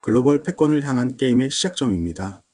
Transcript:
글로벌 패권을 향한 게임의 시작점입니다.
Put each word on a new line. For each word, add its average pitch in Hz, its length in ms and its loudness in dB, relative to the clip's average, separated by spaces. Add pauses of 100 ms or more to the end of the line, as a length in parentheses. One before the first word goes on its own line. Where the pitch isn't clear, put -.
글로벌 131 420 2
패권을 151 400 0
향한 127 320 -2
게임의 131 340 2
시작점입니다. 95 920 -4 (100)